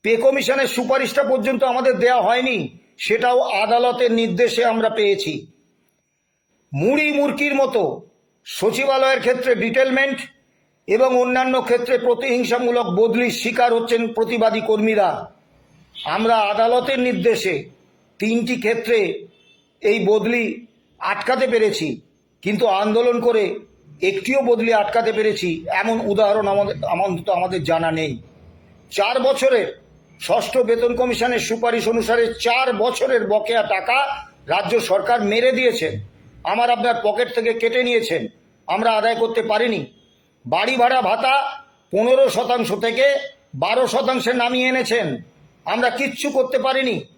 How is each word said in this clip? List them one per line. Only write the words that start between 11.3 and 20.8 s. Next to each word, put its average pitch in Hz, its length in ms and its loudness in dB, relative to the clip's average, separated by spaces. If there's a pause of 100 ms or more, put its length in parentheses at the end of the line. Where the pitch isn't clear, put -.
ক্ষেত্রে 240 360 0
প্রতিহিংসামূলক 240 880 0
বদলির 226 460 2
শিকার 240 420 0
হচ্ছেন 226 400 0
প্রতিবাদী 220 480 0
কর্মীরা। 208 680 0 (720)
আমরা 220 320 0
আদালতের 233 640 0
নির্দেশে 190 680 0 (500)
তিনটি 233 360 -2
ক্ষেত্রে 220 720 -2 (540)
এই 214 240 2
বদলি 220 600 0 (340)